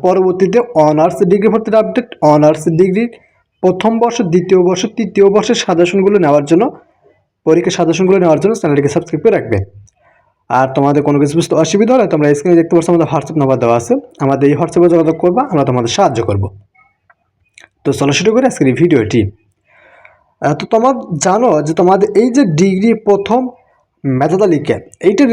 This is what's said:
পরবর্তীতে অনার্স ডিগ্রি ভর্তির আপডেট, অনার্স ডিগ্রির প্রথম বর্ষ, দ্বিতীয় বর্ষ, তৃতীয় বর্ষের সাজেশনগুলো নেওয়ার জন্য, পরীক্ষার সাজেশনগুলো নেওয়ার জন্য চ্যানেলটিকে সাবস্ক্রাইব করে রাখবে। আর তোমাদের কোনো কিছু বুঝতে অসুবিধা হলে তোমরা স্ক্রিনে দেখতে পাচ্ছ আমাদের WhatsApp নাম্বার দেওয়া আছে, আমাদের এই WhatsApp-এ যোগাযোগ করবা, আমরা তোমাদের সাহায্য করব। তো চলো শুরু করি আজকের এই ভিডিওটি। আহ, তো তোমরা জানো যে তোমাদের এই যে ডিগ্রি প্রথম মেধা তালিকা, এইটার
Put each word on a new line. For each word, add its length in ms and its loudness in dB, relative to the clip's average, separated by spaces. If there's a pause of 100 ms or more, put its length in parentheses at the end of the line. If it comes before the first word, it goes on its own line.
পরবর্তীতে 540 0 (280)
অনার্স 300 0 (140)
ডিগ্রি 220 2
ভর্তির 220 -2
আপডেট, 320 -2 (140)
অনার্স 420 2 (160)
ডিগ্রির 300 0 (520)
প্রথম 400 0
বর্ষ, 160 -2 (160)
দ্বিতীয় 340 2
বর্ষ, 140 -2 (160)
তৃতীয় 320 0
বর্ষের 260 0
সাজেশনগুলো 680 0
নেওয়ার 200 2
জন্য, 180 2 (840)
পরীক্ষার 320 0
সাজেশনগুলো 460 0
নেওয়ার 160 2
জন্য 200 0
চ্যানেলটিকে 360 0
সাবস্ক্রাইব 280 -6
করে 140 4
রাখবে। 200 -4 (920)
আর 260 0
তোমাদের 320 2
কোনো 120 2
কিছু 180 0
বুঝতে 180 -2
অসুবিধা 400 0
হলে 180 2
তোমরা 200 0
স্ক্রিনে 260 0
দেখতে 160 -2
পাচ্ছ 140 0
আমাদের 240 2
WhatsApp 280 -6
নাম্বার 220 0
দেওয়া 180 2
আছে, 120 -8 (320)
আমাদের 240 0
এই 100 0
WhatsApp-এ 340 2
যোগাযোগ 300 0
করবা, 180 0 (100)
আমরা 180 0
তোমাদের 280 -2
সাহায্য 320 0
করব। 160 -4 (1400)
তো 60 -4 (100)
চলো 200 0
শুরু 140 -2
করি 120 0
আজকের 220 -2
এই 140 0
ভিডিওটি। 400 2 (1200)
আহ, 180 -2
তো 140 -10
তোমরা 180 2 (340)
জানো 240 2 (180)
যে 60 -2
তোমাদের 340 2 (140)
এই 140 2
যে 80 2 (180)
ডিগ্রি 300 0 (160)
প্রথম 340 0 (800)
মেধা 180 0
তালিকা, 380 0 (320)
এইটার 260 2